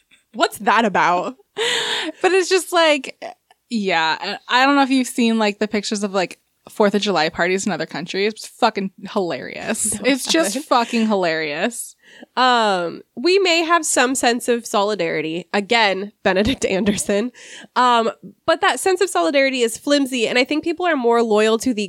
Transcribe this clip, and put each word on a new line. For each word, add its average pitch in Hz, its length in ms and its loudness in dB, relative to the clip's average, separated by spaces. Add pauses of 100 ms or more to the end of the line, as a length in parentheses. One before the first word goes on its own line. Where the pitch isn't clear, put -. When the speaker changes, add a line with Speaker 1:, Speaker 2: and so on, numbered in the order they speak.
Speaker 1:
<laughs> - 260 -20
Speaker 2:
What's 302 260 -2
that 220 260 2
about? 180 500 0 (200)
Speaker 1:
But 453 760 -2
it's 370 180 2
just, 370 240 0
like, 311 500 0 (460)
yeah. 185 680 0 (100)
I 254 180 4
don't 277 100 4
know 277 80 4
if 254 80 0
you've 254 160 2
seen, 226 320 0
like, 208 200 0
the 214 80 0
pictures 208 360 -4
of, 196 100 -6
like, 180 260 -2 (300)
Fourth 208 260 2
of 202 60 2
July 170 280 0
parties 185 360 -2
in 208 60 -2
other 160 140 -4
countries. 190 480 -4
It's - 120 -18
fucking 208 460 -2 (220)
hilarious. 170 800 -4
Speaker 2:
<laughs> 202 80 -8
No, 240 80 0
I - 20 4
Speaker 1:
It's 262 140 -2
just 320 280 0
Speaker 2:
haven't. 269 140 -8
Speaker 1:
fucking 233 400 0
hilarious. 170 880 -2 (400)
Speaker 2:
Um, 220 680 0 (120)
we 349 240 2
may 349 240 2
have 330 220 0
some 262 300 2
sense 247 340 0
of 233 160 0
solidarity. 175 880 -2
Again, 202 580 0 (120)
Benedict 208 420 0
Anderson. 208 640 0 (460)
Um, 233 340 4 (340)
but 330 140 2
that 302 220 0
sense 381 180 0
of 370 100 0
solidarity 269 520 0
is 226 160 -2
flimsy, 262 500 0
and 247 100 0
I 254 60 4
think 311 220 -2
people 339 200 -4
are 330 120 2
more 233 260 2
loyal 220 360 2
to 254 140 -2
the 202 140 -4